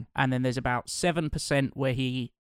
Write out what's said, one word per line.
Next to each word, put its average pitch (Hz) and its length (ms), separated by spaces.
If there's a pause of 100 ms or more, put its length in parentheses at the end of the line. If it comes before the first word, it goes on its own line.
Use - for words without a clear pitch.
(160)
and 135 180
then 127 80
there's 127 160
about 123 320
seven 160 400
percent 139 480
where 135 160
he 127 380 (140)